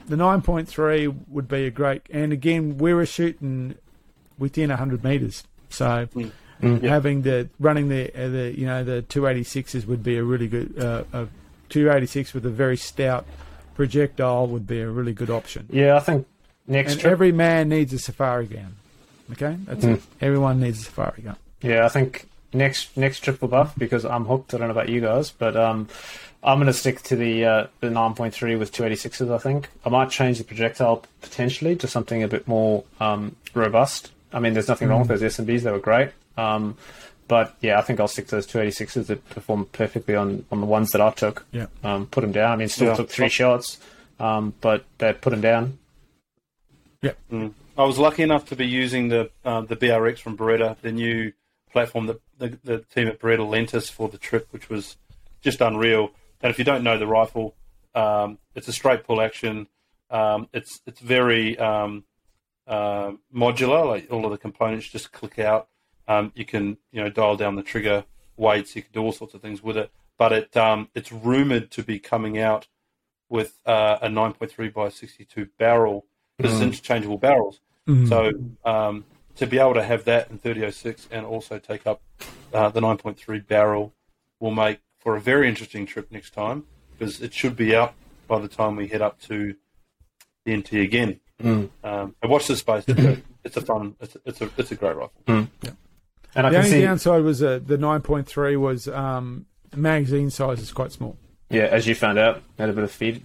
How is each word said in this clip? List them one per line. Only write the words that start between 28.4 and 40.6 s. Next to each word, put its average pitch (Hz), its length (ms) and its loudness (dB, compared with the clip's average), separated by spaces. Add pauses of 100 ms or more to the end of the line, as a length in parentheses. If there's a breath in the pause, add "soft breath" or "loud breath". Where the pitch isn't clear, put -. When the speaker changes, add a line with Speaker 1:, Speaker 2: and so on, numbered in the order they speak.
Speaker 3:
with 110 180 -4
two 120 100 -4
eighty-sixes, 113 480 -4
I 117 60 0
think. 139 320 -2 (160)
I 123 40 -2
might 131 200 2
change 127 280 0
the 113 60 -8
projectile 113 640 0 (160)
potentially 135 560 -2
to - 100 -6
something 117 360 -2
a 107 40 0
bit 107 200 -4
more, 110 360 2 (160)
um, 104 360 -2 (180)
robust. 113 580 2 (220)
I - 60 -4
mean, 117 140 2
there's 107 140 0
nothing 127 220 2
wrong 113 160 4
Speaker 1:
Mm. 117 40 0
Speaker 3:
with 107 100 0
those 107 40 -2
S 110 160 -2
and 113 80 -4
Bs. 117 160 0
They 117 80 0
were 101 80 0
great. 120 300 2 (280)
Um, 107 380 -2 (520 loud breath)
but, 113 340 4
yeah, 107 160 4
I 107 60 4
think 117 160 -2
I'll 104 80 2
stick - 220 -8
to 110 60 -4
those 104 120 -2
two - 120 -2
eighty-sixes 107 480 -4
that - 220 -6
perform 101 420 -4
perfectly 107 440 -2
on, 101 360 -2
on 107 80 -4
the 104 60 -2